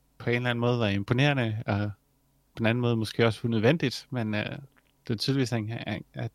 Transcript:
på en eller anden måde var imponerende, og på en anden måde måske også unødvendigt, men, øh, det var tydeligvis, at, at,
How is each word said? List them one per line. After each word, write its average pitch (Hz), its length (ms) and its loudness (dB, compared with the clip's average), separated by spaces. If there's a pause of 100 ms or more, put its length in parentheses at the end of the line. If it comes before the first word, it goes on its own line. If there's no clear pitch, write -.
(180)
på - 120 -6
en 120 60 2
eller 123 140 0
anden 117 100 -2
måde 120 200 2
var 110 80 2
imponerende, 113 800 0
og 104 260 -2 (640)
på - 40 -12
en 113 60 0
anden 120 160 2
måde 120 140 2
måske 113 300 2
også 113 180 2
unødvendigt, 120 680 2
men, 110 260 -4
øh, 107 100 -2
det - 640 -14
var 117 60 0
tydeligvis, 135 380 0
at, 113 480 -6 (120)
at, 120 220 -8